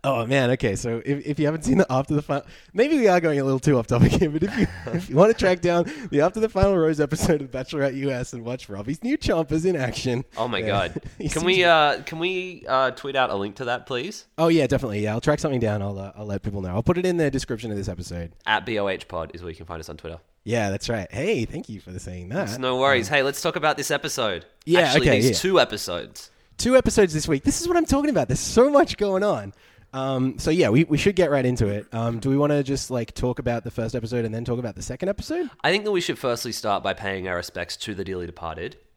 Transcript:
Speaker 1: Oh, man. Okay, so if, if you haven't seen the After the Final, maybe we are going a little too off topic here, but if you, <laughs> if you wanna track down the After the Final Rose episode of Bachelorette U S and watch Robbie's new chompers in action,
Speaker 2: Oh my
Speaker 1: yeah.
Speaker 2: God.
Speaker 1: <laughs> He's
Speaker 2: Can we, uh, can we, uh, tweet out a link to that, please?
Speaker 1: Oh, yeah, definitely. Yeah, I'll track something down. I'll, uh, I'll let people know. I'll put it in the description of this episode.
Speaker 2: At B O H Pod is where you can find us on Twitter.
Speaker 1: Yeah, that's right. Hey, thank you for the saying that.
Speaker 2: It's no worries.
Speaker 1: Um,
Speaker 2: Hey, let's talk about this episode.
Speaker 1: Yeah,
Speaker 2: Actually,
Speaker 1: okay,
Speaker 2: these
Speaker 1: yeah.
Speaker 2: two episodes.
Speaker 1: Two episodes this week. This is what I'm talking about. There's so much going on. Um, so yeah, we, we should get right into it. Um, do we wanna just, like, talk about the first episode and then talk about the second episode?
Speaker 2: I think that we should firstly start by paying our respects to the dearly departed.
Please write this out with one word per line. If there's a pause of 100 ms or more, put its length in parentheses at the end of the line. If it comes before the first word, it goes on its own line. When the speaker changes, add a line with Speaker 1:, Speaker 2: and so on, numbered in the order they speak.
Speaker 1:
Oh,
man.
Okay,
so
if,
if
you
haven't
seen
the
After
the
Final, (300)
maybe
we
are
going
a
little
too
off
topic
here,
but
if
you, (120)
<laughs>
if
you
wanna
track
down (240)
the
After
the
Final
Rose
episode
of
Bachelorette
U
S
and
watch
Robbie's
new
chompers
in
action, (120)
Speaker 2:
Oh
my
Speaker 1:
yeah.
Speaker 2:
God.
Speaker 1:
<laughs>
He's
Speaker 2:
Can
we,
uh,
can
we,
uh,
tweet
out
a
link
to
that,
please? (140)
Speaker 1:
Oh,
yeah,
definitely.
Yeah,
I'll
track
something
down.
I'll,
uh,
I'll
let
people
know.
I'll
put
it
in
the
description
of
this
episode. (160)
Speaker 2:
At
B
O
H
Pod
is
where
you
can
find
us
on
Twitter. (260)
Speaker 1:
Yeah,
that's
right.
Hey,
thank
you
for
the
saying
that.
Speaker 2:
It's
no
worries.
Speaker 1:
Um,
Speaker 2:
Hey,
let's
talk
about
this
episode. (180)
Speaker 1:
Yeah,
Speaker 2:
Actually,
Speaker 1:
okay,
Speaker 2:
these
Speaker 1:
yeah.
Speaker 2:
two
episodes. (260)
Speaker 1:
Two
episodes
this
week.
This
is
what
I'm
talking
about.
There's
so
much
going
on. (400)
Um,
so
yeah,
we,
we
should
get
right
into
it.
Um,
do
we
wanna
just,
like,
talk
about
the
first
episode
and
then
talk
about
the
second
episode? (140)
Speaker 2:
I
think
that
we
should
firstly
start
by
paying
our
respects
to
the
dearly
departed. (180)